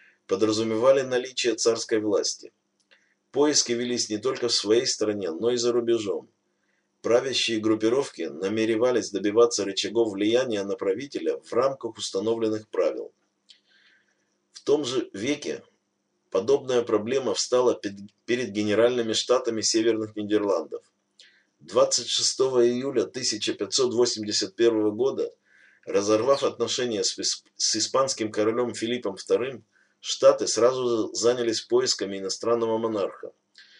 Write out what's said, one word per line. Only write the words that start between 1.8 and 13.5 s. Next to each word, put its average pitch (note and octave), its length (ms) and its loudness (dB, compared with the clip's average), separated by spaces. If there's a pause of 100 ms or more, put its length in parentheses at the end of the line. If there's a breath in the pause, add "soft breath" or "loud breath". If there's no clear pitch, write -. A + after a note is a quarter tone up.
власти. - 500 -2 (800 soft breath)
Поиски C#3+ 400 2
велись A#2+ 380 -2
не G#2+ 80 -2
только B2 320 -2
в A2+ 40 0
своей A2+ 320 2
стране, G#2 460 -2
но A2+ 200 0
и B2 40 0
за A#2+ 160 0
рубежом. A2+ 560 0 (720)
Правящие A2+ 600 0
группировки A2 600 0
намеревались A2 880 0
добиваться G#2 520 2
рычагов G#2 480 0
влияния G#2+ 540 0
на G2 100 -4
правителя G2 640 -4
в - 160 -14
рамках B2 440 -2
установленных A2 680 -4
правил. - 460 -2 (1400 soft breath)